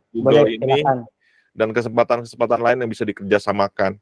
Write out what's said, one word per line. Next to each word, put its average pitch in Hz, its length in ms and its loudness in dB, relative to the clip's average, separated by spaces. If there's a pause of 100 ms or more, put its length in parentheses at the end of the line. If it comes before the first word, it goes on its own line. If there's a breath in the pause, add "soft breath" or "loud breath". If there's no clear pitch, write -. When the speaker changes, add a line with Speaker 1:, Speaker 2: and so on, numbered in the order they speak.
(120)
Speaker 1:
Google 131 320 4
Speaker 2:
boleh, 113 100 2
Speaker 1:
ini 131 240 0
Speaker 2:
silakan. 139 200 0 (560)
Speaker 1:
dan 110 180 -2
kesempatan-kesempatan 117 880 -2
lain 120 160 2
yang 120 140 -4
bisa 110 120 -8
dikerjasamakan. 101 1000 -2